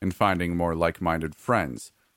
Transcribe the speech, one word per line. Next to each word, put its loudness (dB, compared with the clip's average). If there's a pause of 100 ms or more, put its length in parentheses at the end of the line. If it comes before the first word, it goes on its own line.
and -2
finding 2
more 0
like-minded 0
friends, -4 (260)